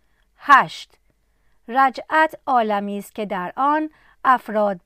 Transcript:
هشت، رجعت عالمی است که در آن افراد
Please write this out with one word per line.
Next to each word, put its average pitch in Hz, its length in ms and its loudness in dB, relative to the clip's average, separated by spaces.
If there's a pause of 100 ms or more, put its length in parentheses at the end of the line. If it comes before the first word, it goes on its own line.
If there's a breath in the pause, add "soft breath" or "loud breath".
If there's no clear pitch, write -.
(360)
هشت، - 640 2 (720)
رجعت 269 640 0 (120)
عالمی 208 520 -2
است - 160 -16
که 214 120 -8
در 185 300 -8
آن 302 340 -2 (340 soft breath)
افراد 214 600 0